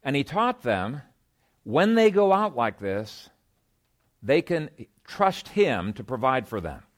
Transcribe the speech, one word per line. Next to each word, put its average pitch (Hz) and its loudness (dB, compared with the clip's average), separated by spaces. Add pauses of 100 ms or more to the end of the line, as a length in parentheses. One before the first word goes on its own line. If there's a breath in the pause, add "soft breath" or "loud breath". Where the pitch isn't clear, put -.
and 139 -2
he 139 0
taught 233 -2
them 113 -2 (600)
when 180 2
they 220 6
go 196 4
out 196 0
like 117 -2
this, 101 -8 (920)
they 139 2
can 160 -4 (360)
trust - -2
him 113 0
to - -12
provide 127 -2
for 104 -6
them. 78 -10 (140)